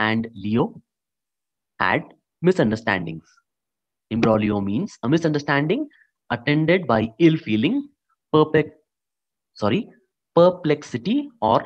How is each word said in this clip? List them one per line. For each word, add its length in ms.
and 340
Leo 480
had 240
misunderstandings. 840
Imbroglio 500
means 440
a 40
misunderstanding 800
attended 580
by 320
ill 160
feeling, 520
perpe-, 380
sorry, 340
perplexity 920
or 240